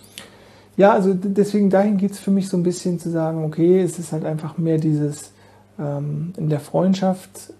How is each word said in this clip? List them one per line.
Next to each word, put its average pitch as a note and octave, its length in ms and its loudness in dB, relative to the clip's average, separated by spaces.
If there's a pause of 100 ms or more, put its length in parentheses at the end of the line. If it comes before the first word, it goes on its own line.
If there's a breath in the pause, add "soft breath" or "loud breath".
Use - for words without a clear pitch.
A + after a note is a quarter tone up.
(760 loud breath)
ja, G3 160 6
also G3 220 2
d-, F#3 160 -2
deswegen G3+ 400 2
dahin G3+ 280 4
geht's G3 220 -2
für G3+ 120 -2
mich G3 180 0
so F#3 80 -2
ein F3 60 0
bisschen F3 360 -2
zu E3+ 100 -8
sagen, D#3+ 360 -2
okay, E3+ 360 4
es F3 180 -2
ist E3 120 -12
halt D#3 140 -4
einfach D#3 320 -6
mehr D#3+ 220 0
dieses, D3 520 -2 (480 soft breath)
ähm, D3 560 -6
in D#3 140 -4
der D3 100 0
Freundschaft, F#3 1000 -2